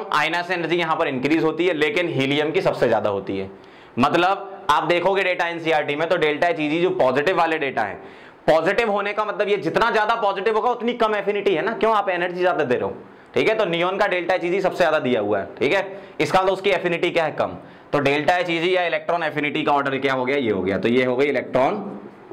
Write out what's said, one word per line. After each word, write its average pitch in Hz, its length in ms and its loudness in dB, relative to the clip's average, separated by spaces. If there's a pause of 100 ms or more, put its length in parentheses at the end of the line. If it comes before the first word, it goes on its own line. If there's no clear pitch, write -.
(160)
ionization 170 360 0
energy 170 260 -2
यहां 160 180 0
पर 160 120 0
increase 143 360 0
होती 160 240 0
है, 180 60 2
लेकिन 151 360 0
helium 143 420 0
की 180 100 0
सबसे 143 260 2
ज्यादा 107 220 2
होती 98 280 -4
है। 95 120 -6 (480)
मतलब 175 760 0
आप 160 140 2
देखोगे 175 380 2
data 175 240 -2
एनसीईआरटी 156 480 -2
में, 156 140 -2
तो 185 80 2
delta 151 300 2
एच 160 120 0
ई 151 100 -2
जी 165 120 0
जो 180 160 2
positive 143 400 2
वाले 160 220 2
data 127 240 -2
हैं, 95 200 -8 (440)
Positive 196 440 4
होने 202 220 -2
का 214 120 -2
मतलब 202 220 -2
ये 202 100 2
जितना 190 340 0
ज्यादा 220 260 2
positive 202 380 0
होगा 220 140 2
उतनी 240 260 -2
कम 220 200 0
affinity 202 380 0
है 156 80 0
ना, 214 120 -2
क्यों, 220 220 2
आप 196 140 0
एनर्जी 180 300 -2
ज्यादा 175 240 2
दे 123 120 2
रहे 101 80 -2
हो, 95 120 -4 (380)
ठीक 147 160 2
है? 220 60 2
तो 220 100 0
neon 175 320 -2
का 202 100 2
delta 180 260 0
एच 170 100 0
ई 175 60 -2
जी 190 120 0
सबसे 175 160 0
ज्यादा 156 220 4
दिया 123 220 0
हुआ 104 180 0
है, 95 160 -6
ठीक 135 180 0
है? - 280 -4 (180)
इसका 185 220 2
मतलब 190 120 2
उसकी 190 180 -2
affinity 170 400 0
क्या 160 140 0
है, 147 60 -2
कम। 98 240 -4 (380)
तो 147 80 2
delta 147 360 2
एच 180 120 -2
ई 165 100 0
जी 180 160 0
या 180 100 2
electron 165 380 -2
affinity 147 400 -2
का 151 100 2
ऑर्डर 135 260 0
क्या 135 140 0
हो 127 120 0
गया, 139 120 0
ये 117 140 0
हो 95 120 0
गया। 95 140 0
तो 104 120 0
ये 127 160 4
हो 127 100 0
गई 139 120 2
electron 139 720 0 (340)